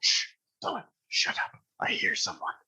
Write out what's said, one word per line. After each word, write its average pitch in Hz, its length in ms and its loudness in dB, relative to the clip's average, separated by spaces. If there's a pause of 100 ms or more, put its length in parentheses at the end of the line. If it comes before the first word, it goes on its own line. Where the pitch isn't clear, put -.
Shh, - 260 4 (360)
Dylan, - 220 -2 (240)
shut - 300 0
up! - 140 -4 (260)
I - 140 0
hear - 220 0
someone. - 400 -4 (140)